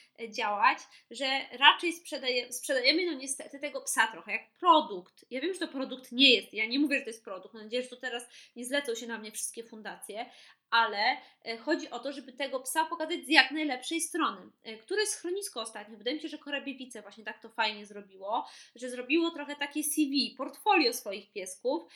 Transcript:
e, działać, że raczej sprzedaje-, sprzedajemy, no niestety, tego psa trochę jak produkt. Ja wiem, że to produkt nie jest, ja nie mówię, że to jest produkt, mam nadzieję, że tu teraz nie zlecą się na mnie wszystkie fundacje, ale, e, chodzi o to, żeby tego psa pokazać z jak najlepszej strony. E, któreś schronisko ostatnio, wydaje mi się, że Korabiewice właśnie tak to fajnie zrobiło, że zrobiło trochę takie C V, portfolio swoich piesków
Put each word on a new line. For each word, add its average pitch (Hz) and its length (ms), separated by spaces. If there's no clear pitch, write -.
e, 226 100
działać, 220 460
że 240 140
raczej 302 420
sprzedaje-, 254 600
sprzedajemy, 285 520
no 330 80
niestety, 269 460
tego 277 220
psa 226 260
trochę - 240
jak 220 280
produkt. 302 680
Ja 254 120
wiem, 359 120
że 370 60
to 330 80
produkt 262 440
nie 254 240
jest, 196 180
ja 214 120
nie 240 140
mówię, 285 180
że - 60
to 220 60
jest 233 140
produkt, 190 300
mam 220 100
nadzieję, 240 200
że 254 60
tu 247 60
teraz 247 340
nie 240 100
zlecą 262 300
się 240 120
na 226 100
mnie 214 140
wszystkie - 320
fundacje, 208 640
ale, 226 480
e, 226 120
chodzi 302 320
o 240 100
to, 277 120
żeby 262 220
tego 269 260
psa 320 260
pokazać 320 400
z 240 40
jak 285 220
najlepszej 302 500
strony. 214 500
E, 220 140
któreś 403 320
schronisko 359 520
ostatnio, 214 360
wydaje 294 180
mi 302 60
się, 320 60
że 302 100
Korabiewice 269 640
właśnie 208 220
tak 214 180
to 226 80
fajnie 214 360
zrobiło, 196 640
że 247 140
zrobiło 269 420
trochę 285 240
takie 294 280
C - 180
V, 269 360
portfolio 285 560
swoich 202 380
piesków 247 640